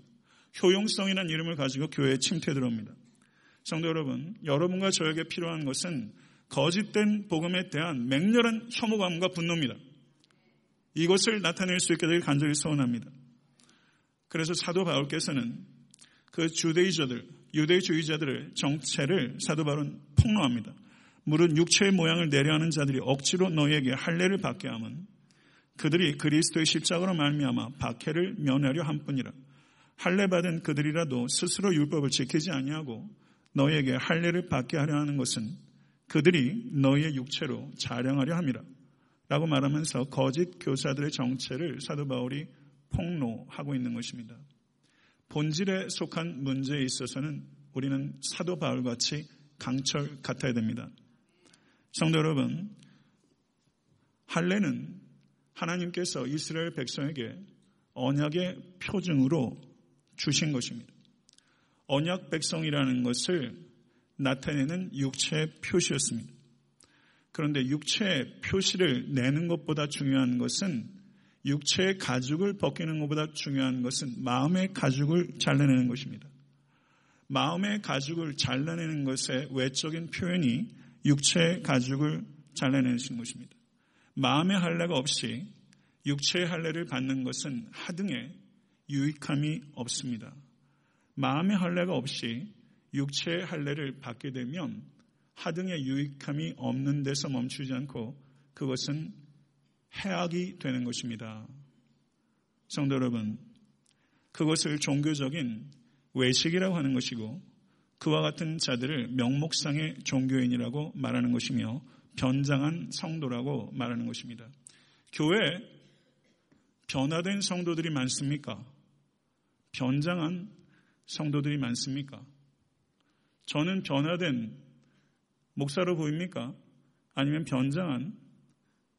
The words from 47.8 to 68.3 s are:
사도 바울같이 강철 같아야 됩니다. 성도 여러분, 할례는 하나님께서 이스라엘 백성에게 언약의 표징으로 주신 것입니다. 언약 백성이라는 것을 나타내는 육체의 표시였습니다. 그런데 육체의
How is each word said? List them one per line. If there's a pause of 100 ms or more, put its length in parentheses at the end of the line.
사도
바울같이 (300)
강철
같아야
됩니다. (1000)
성도
여러분, (1500)
할례는 (520)
하나님께서
이스라엘
백성에게 (580)
언약의 (220)
표징으로 (560)
주신
것입니다. (960)
언약
백성이라는
것을 (640)
나타내는
육체의
표시였습니다. (1000)
그런데
육체의